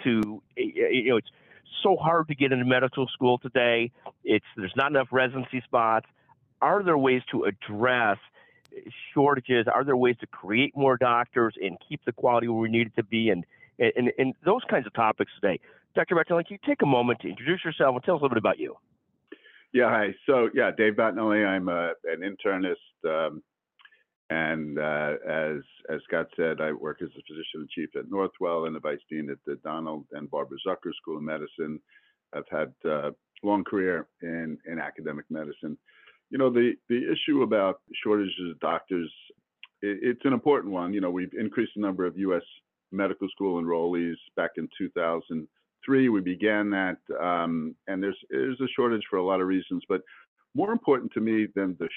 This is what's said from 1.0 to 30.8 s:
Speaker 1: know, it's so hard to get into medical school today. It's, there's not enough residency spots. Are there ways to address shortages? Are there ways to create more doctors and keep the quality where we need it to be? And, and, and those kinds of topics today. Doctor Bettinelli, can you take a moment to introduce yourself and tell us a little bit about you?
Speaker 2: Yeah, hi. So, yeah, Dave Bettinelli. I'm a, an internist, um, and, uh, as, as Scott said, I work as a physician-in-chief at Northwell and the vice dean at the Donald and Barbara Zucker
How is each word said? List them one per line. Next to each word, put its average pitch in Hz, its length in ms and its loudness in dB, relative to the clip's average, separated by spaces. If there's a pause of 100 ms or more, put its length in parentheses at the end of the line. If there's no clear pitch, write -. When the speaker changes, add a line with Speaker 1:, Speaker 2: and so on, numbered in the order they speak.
Speaker 1:
know, 123 60 6
it's - 160 0 (500)
so 196 140 6
hard 160 320 2
to 151 80 -4
get 131 160 2
into 127 140 2
medical 127 420 2
school 123 320 2
today. 120 520 2 (320)
It's, 107 220 2 (100)
there's 95 200 -8
not 139 160 2
enough 135 200 2
residency 127 500 0
spots. 113 440 2 (560)
Are 180 220 2
there 165 160 4
ways 131 320 4
to 120 140 0
address 107 760 0 (920)
shortages? 127 600 4
Are 127 100 4
there 139 140 2
ways 123 220 4
to - 80 -14
create 113 500 0
more 135 200 4
doctors 120 600 2
and 90 200 -4 (100)
keep - 160 -10
the 127 60 -4
quality 120 360 2
where 113 140 0
we 113 80 0
need 117 160 4
it 110 120 -12
to 117 60 2
be? 113 260 0
And, 87 140 2 (360)
and, 120 400 4
and 131 160 0 (100)
those 226 240 2
kinds 151 160 0
of 104 80 -14
topics 110 380 0 (100)
today. 92 180 0 (360)
Doctor 175 180 2
Bettinelli, 170 320 2
can 202 160 -16
you - 80 -4
take 285 140 2
a - 20 4
moment 120 360 4
to 92 60 -6
introduce 143 380 -2
yourself 151 300 2
and 123 80 -6
tell 180 140 2
us - 20 0
a 151 60 -6
little 127 100 2
bit - 20 4
about 101 220 2
you? - 160 -8 (960)
Speaker 2:
Yeah, 123 160 6
hi. 104 240 2 (140)
So, 123 260 6
yeah, 117 240 4
Dave 107 160 6
Bettinelli. 107 500 2
I'm 95 260 0
a, 85 240 0 (100)
an 80 180 -4
internist, 95 560 -2 (320)
um, 78 320 -2 (920)
and, 78 460 -2
uh, 76 360 -2 (120)
as, 78 300 -2 (320)
as 78 180 -6
Scott 82 200 -2 (100)
said, 80 240 0
I 78 100 -2
work 76 300 -8
as 82 80 -8
a 69 180 -20
physician-in-chief 78 720 -12
at 64 80 -8
Northwell 87 600 -2
and 80 80 -4
the 78 60 -8
vice 73 300 -6
dean 76 200 -8
at 69 160 -10
the 71 160 -8
Donald 78 520 -8
and 73 180 -12
Barbara 69 340 -6
Zucker 90 360 -6